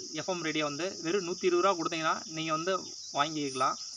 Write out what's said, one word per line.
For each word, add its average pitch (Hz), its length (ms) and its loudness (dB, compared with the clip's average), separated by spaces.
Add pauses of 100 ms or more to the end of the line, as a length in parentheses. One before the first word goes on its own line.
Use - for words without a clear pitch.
(140)
எஃப் 151 160 -4
எம் 180 120 0
ரேடியோ 156 220 0
வந்து 151 380 -2
வெறும் 170 260 0
நூத்தி 180 180 -2
இருபது 175 220 6
ரூபா 196 60 6
கொடுத்தீங்கன்னா 165 520 0
நீங்க 160 260 -4
வந்து 170 260 0 (360)
வாங்கிக்கலாம். 143 640 2 (200)